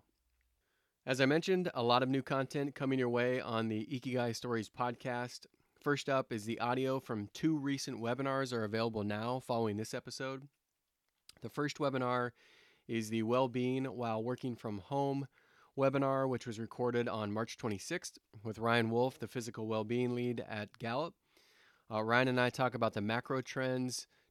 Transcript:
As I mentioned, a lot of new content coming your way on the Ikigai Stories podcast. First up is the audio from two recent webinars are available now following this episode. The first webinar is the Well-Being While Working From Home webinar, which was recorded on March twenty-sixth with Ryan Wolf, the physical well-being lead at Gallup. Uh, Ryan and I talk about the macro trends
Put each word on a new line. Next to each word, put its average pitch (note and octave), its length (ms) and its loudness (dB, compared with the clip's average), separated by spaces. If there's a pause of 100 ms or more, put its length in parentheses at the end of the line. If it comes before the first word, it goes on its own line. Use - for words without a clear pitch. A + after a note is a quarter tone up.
(1040)
As C3 140 -2
I C3+ 60 6
mentioned, E3+ 480 4
a B2+ 100 0
lot B2 180 6
of C3 60 2
new C3 160 2
content C#3 520 -2
coming C3+ 220 0
your B2 120 2
way B2 320 2
on A2+ 260 0
the A2 240 -2
Ikigai B2 460 -2
Stories A#2 320 -2
podcast. B2 800 -4 (340)
First C#3+ 260 0
up C3+ 240 2
is G#2+ 140 -4
the A2+ 160 -2
audio C3 400 0
from G#2+ 320 -4
two D#3+ 240 2
recent C#3 420 -4
webinars C3 540 0
are A#2 100 0
available A2 400 0
now A2+ 380 -2
following A2+ 340 0
this A2 180 -4
episode. C3+ 540 -8 (960)
The A#2 80 -8
first C#3+ 300 -2
webinar B2+ 520 0 (560)
is A2+ 220 -2
the A2+ 140 0
Well-Being B2+ 600 2
While A2+ 400 -4
Working B2 320 -4
From G#2+ 220 -6
Home C#3 500 -2 (500)
webinar, C3+ 520 2
which B2 180 -2
was G#2+ 100 -8
recorded A#2+ 520 0
on G#2 240 -2
March A2+ 240 -2
twenty-sixth A#2+ 600 -6 (260)
with A2 160 -8
Ryan A2+ 320 4
Wolf, B2 280 2
the A#2 80 -6
physical A2+ 400 -6
well-being A#2 480 0
lead A#2+ 320 -2
at G#2 320 -8
Gallup. B2+ 360 -4 (760)
Uh, A2 100 0
Ryan A#2+ 280 6
and B2+ 100 4
I B2 100 6
talk B2 260 0
about A#2 180 2
the G#2+ 80 -2
macro A#2+ 400 0
trends B2+ 640 -2 (240)